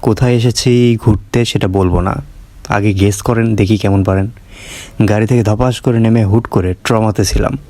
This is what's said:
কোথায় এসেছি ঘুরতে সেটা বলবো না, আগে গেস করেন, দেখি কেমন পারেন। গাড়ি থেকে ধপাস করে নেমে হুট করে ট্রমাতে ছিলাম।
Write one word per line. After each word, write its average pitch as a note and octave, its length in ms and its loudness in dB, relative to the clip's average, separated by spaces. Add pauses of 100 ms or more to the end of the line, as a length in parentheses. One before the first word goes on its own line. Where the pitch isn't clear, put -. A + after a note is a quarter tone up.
কোথায় B2 300 2
এসেছি A#2+ 680 2
ঘুরতে A#2 440 0
সেটা G#2+ 240 -2
বলবো F#2 320 0
না, F#2 220 -4 (460)
আগে G#2 240 0
গেস G2 300 0
করেন, A2+ 340 0
দেখি G#2 220 2
কেমন G2 260 0
পারেন। G2 260 0 (800)
গাড়ি G#2+ 180 2
থেকে A#2+ 160 2
ধপাস G#2+ 380 0
করে A#2 200 0
নেমে A2+ 240 2
হুট A2 220 2
করে F#2 280 -2 (100)
ট্রমাতে A2 400 0
ছিলাম। - 340 -2 (120)